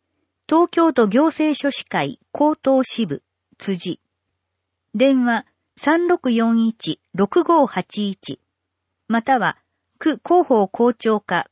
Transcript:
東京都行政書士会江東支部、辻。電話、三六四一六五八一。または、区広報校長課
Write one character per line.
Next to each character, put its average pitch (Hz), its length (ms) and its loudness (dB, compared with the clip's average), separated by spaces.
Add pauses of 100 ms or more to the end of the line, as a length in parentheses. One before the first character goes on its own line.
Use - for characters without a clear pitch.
(460)
東 330 240 2
京 330 220 0
都 233 160 2
行 254 200 2
政 302 300 -2
書 285 140 -2
士 - 140 -6
会 151 340 -6 (140)
江 302 280 0
東 262 240 2
支 - 200 -4
部、 147 180 -8 (340)
辻。 180 420 -8 (920)
電 254 320 2
話、 233 200 -2 (300)
三 339 320 0
六 349 220 0
四 226 380 2
一 - 320 -6 (140)
六 202 300 0
五 320 220 4
八 202 440 -6
一。 - 300 -10 (680)
ま 226 160 -2
た 262 160 2
は、 170 180 -2 (400)
区 - 260 -2
広 349 240 2
報 214 200 2
校 240 260 0
長 220 260 -2
課 - 320 -4